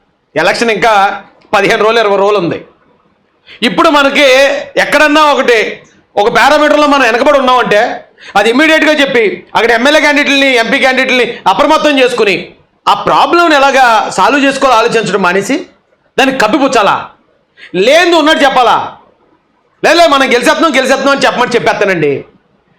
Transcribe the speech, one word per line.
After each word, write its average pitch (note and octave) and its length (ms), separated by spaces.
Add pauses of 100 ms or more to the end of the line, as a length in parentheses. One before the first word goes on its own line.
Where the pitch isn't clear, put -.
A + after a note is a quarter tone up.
(360)
ఎలక్షన్ G#3 340
ఇంకా G#3 520 (320)
పదిహేను G3+ 300
రోజులు, A#3 160
ఇరవై G3+ 160
రోజులు G3+ 220
ఉంది. D#3 260 (1000)
ఇప్పుడు B3 260
మనకి C#4+ 360 (560)
ఎక్కడన్నా D4 420
ఒకటి, B3 580 (360)
ఒక G#3 120
పారామీటర్లో D4 580
మనం C#4 160
వెనకబడి C4+ 360
ఉన్నామంటే B3 680 (320)
అది G#3+ 140
ఇమ్మీడియట్గా D#4 420
చెప్పి A#3+ 520 (120)
అక్కడ A3 140
ఎమ్మెల్యే C4+ 300
క్యాండిడేట్లని, C#4 540
ఎంపీ A#3 240
క్యాండిడేట్లని A#3+ 600 (100)
అప్రమత్తం C#4+ 500
చేసుకుని A#3 540 (360)
ఆ G3 60
ప్రాబ్లంని C#4+ 600
ఎలాగా B3+ 540
సాల్వ్ B3+ 340
చేసుకోవాలో C4+ 340
ఆలోచించడం A3 440
మానేసి G3 440 (520)
దాన్ని C4 200
కప్పిపుచ్చాలా, G#3+ 720 (640)
లేదు D#4+ 420
ఉన్నట్టు D4+ 280
చెప్పాలా? A3+ 480 (920)
లేదు, D4 120
లేదు, E4+ 120
మనం C4+ 180
గెలిచేస్తున్నాం, C#4+ 500
గెలిచేస్తున్నాం C4 400
అని B3+ 100
చెప్పమని A#3+ 280
చెప్పేస్తానండి. F#3 720 (540)